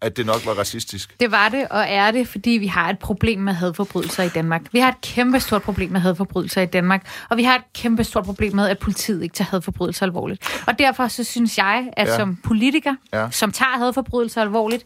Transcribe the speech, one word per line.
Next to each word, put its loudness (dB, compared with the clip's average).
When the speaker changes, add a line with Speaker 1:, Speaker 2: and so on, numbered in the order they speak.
Speaker 1:
at -4
det -2
nok 0
var 0
racistisk? -6
Speaker 2:
Det 2
var 4
det, -2
og 0
er 4
det, 0
fordi -4
vi 2
har 0
et -4
problem -2
med 0
hadforbrydelser -2
i 0
Danmark. -2
Vi 2
har 6
et -4
kæmpestort 0
problem -4
med 2
hadforbrydelser 0
i 2
Danmark, 0
og 0
vi 2
har 6
et -2
kæmpestort 0
problem -2
med, 4
at 0
politiet -2
ikke -6
tager -2
hadforbrydelser -2
alvorligt. -4
Og 0
derfor 2
så -4
synes 0
jeg, 2
at 2
Speaker 1:
Ja. 2
Speaker 2:
som 0
politiker, 2
Speaker 1:
Ja. -2
Speaker 2:
som 2
tager 0
hadforbrydelser 0
alvorligt, 0